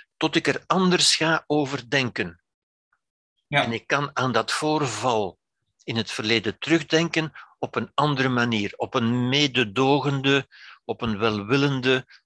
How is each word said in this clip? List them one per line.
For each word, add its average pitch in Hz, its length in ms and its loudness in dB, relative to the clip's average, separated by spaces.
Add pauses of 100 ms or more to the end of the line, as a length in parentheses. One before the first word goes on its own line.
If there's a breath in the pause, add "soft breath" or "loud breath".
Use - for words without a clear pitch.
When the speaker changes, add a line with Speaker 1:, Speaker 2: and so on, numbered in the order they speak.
(180 loud breath)
Speaker 1:
Tot 156 180 0
ik 156 120 2
er 139 200 0
anders 180 480 4
ga 160 320 0
over 139 420 -2
denken. 113 520 -4 (1040)
Speaker 2:
Ja. 143 160 2
Speaker 1:
En 117 80 -4
ik 110 160 -6
kan 143 280 0
aan 127 160 0
dat 113 200 0
voorval 120 880 0 (440)
in 120 120 -6
het 113 160 -2
verleden 110 480 -2
terugdenken 160 720 -2 (280 loud breath)
op - 160 -6
een 113 180 -4
andere 139 360 0
manier. 120 460 0
Op 117 180 -8
een 123 360 0
mededogende, 135 1160 0 (380 loud breath)
op 110 160 -8
een 113 160 -4
welwillende, 127 1080 0